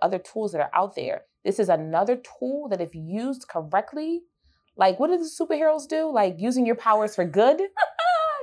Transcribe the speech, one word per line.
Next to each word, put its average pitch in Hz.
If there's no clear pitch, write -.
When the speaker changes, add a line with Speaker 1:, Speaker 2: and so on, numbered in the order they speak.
Speaker 1:
other 185
tools 208
that 160
are -
out 196
there, -
this 196
is 196
another 165
tool 269
that 190
if 165
used 214
correctly, 220
like, 190
what 285
do 359
the 339
superheroes 311
do? 311
Like, 202
using 247
your 226
powers 214
for 180
good? 220
Speaker 2:
<laughs> 392